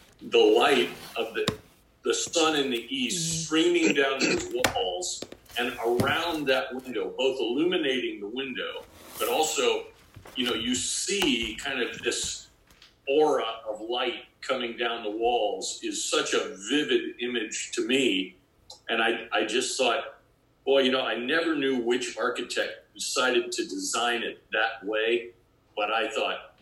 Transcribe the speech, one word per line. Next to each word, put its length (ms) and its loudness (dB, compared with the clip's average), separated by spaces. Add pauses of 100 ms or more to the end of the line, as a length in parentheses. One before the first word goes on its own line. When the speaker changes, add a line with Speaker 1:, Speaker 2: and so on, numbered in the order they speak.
(220)
Speaker 1:
the 180 2
light 500 6 (260)
of 200 -4
the, 100 0 (580)
the 100 2
sun 420 2
in 160 2
the 180 -2
east 540 -2
Speaker 2:
Mm. 20 -4
Speaker 1:
streaming 500 4
down 240 2
those 340 0
walls 680 -2 (380)
and 260 -2
around 640 2
that 260 2
window, 440 -6
both 220 2
illuminating 800 0
the 80 -8
window, 560 -8 (360)
but 100 0
also, 540 2 (520)
you 100 -2
know, 100 0
you 200 -2
see 880 0
kind 180 -4
of 180 -4
this 480 -4 (600)
aura 380 4 (240)
of 120 -6
light 440 -2 (160)
coming 360 -2
down 260 -2
the 80 -4
walls 720 0
is 200 -4
such 300 0
a 220 0 (140)
vivid 320 2 (200)
image 520 -4
to 140 -2
me. 480 2 (540)
And 140 2
I, 280 0
I 140 0
just 320 -2
thought, 260 2 (600)
boy, 160 6
you 100 4
know, 100 2
I 160 -2
never 380 0
knew 220 2
which 400 0
architect 760 -4
decided 560 0
to 120 -2
design 600 -2
it 180 -8 (120)
that 340 -2
way, 420 0 (460)
but 160 -2
I 180 0
thought, 280 -4 (240)